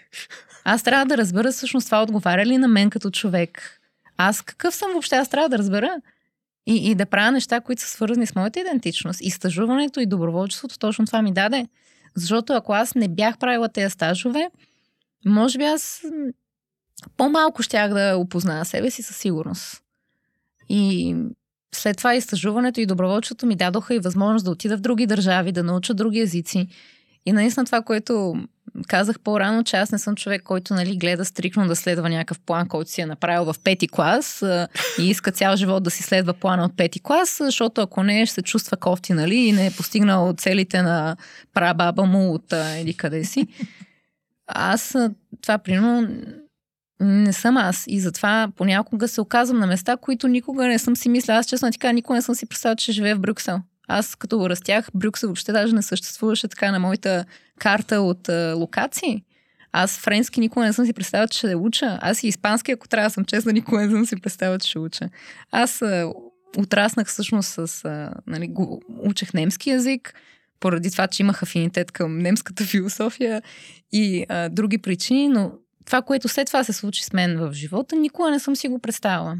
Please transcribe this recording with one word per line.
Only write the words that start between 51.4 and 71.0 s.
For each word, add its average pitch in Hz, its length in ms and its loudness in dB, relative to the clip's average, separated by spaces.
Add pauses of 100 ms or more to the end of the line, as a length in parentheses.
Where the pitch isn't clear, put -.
честно 254 240 0
ти - 80 -4
кажа, 247 140 2
никога 240 240 0
не 240 60 2
съм 240 120 -2
си 233 120 -6
представила, 226 300 0
че 226 160 -2
живея 208 240 2
в 196 40 -2
Брюксел. 190 400 -2 (280)
Аз - 260 -2
като 196 360 -2
растях, 196 440 0
Брюксел 208 340 -2
въобще 185 240 -4
даже 220 220 4
не 208 80 2
съществуваше 214 680 -2
така 202 240 0
на 190 60 0
моята 185 460 0 (340)
карта 208 420 2
от, 180 280 0
а, 170 280 0
локации. 208 680 -4 (480)
Аз 190 260 0
френски 220 420 0
никога 226 260 2
не 214 60 2
съм 240 140 2
си 233 60 0
представила, 202 360 -2
че - 100 -6
ще 190 180 0
уча. 220 460 0
Аз 214 200 0
и 226 60 0
испански, 214 440 0
ако - 160 -6
трябва 214 200 2
да 220 60 -2
съм 196 100 -2
честна, 220 280 0
никога 220 280 2
не 208 100 2
съм 220 160 4
си 185 140 -6
представила, 190 380 -2
че - 100 -4
ще - 100 -4
уча. 165 300 -6 (440)
Аз, 247 300 0
а, 180 300 0 (460)
отраснах 202 480 2
всъщност 202 420 -2
с... - 360 -8
а, 151 280 -8 (140)
нали, 165 220 -6
го, 170 340 -4 (160)
учех 202 360 -4
немски 175 360 0
език, 254 440 -2 (460)
поради 175 300 0
това, 190 160 0